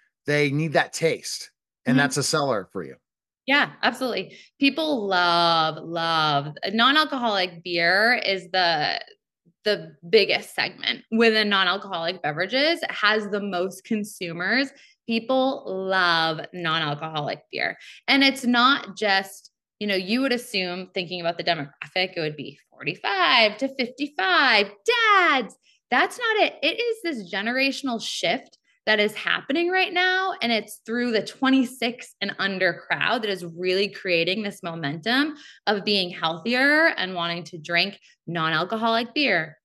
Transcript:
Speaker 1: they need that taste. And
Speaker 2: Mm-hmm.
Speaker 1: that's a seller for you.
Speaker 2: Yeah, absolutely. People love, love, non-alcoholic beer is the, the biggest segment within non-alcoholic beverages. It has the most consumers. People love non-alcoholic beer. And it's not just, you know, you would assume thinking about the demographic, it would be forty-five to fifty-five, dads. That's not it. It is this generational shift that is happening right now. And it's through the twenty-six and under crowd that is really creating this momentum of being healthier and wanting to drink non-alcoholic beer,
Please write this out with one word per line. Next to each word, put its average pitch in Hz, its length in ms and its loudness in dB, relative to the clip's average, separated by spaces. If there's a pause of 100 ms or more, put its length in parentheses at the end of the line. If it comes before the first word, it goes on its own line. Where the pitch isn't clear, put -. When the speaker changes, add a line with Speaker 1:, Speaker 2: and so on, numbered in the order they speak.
(260)
Speaker 1:
they 147 240 2
need 151 240 0
that 156 180 2
taste. - 580 -4 (360)
And 123 80 4
Speaker 2:
Mm-hmm. 135 80 6
Speaker 1:
that's 139 160 0
a 139 40 0
seller 131 500 -2
for 95 100 -8
you. 65 140 -14 (500)
Speaker 2:
Yeah, 269 240 2 (120)
absolutely. 240 540 -4 (220)
People 277 480 0
love, 170 760 4
love, 160 720 0 (180)
non-alcoholic 233 920 2
beer 180 640 2
is 185 260 -4
the, 160 480 2 (640)
the 175 320 -2 (120)
biggest 196 460 2
segment - 560 -4
within 220 400 4
non-alcoholic 185 720 -2
beverages. 240 600 0
It - 80 -6
has 208 380 0
the 202 120 -4
most 196 440 -4
consumers. 208 840 -4 (380)
People 262 600 0
love 175 760 0 (120)
non-alcoholic 160 880 -4 (100)
beer. 69 280 -4 (280)
And 269 160 4
it's 269 220 2
not 240 520 2
just, 196 540 -2 (280)
you 208 80 -6
know, 202 80 0
you 196 260 0
would 269 120 0
assume 185 600 -4
thinking 175 300 -6
about 170 160 -2
the 175 60 -8
demographic, 175 720 -4
it 170 40 -4
would 151 160 -4
be 139 220 -12 (120)
forty-five 262 880 2
to 269 180 -4
fifty-five, 285 880 2 (440)
dads. 302 460 2 (340)
That's 311 280 0
not 453 260 0
it. - 180 0
It 311 160 0
is 453 240 -2
this 233 300 -6
generational 254 680 -2
shift - 560 -4 (280)
that 214 140 4
is 214 140 0
happening 277 560 0
right 370 220 0
now. 370 480 0
And 240 120 -2
it's 214 320 -4
through 240 280 -2
the 214 120 0
twenty-six 254 960 0
and 202 180 -6
under 185 480 -2
crowd 175 360 0
that 208 80 -2
is 180 140 -4
really 185 440 -2
creating 180 540 0
this 202 200 -8
momentum 170 720 -2 (300)
of 202 180 0
being 202 260 0
healthier 247 880 2
and 185 180 -4
wanting 170 300 -4
to 175 140 -14
drink 175 400 0 (280)
non-alcoholic 185 880 0
beer, 180 500 0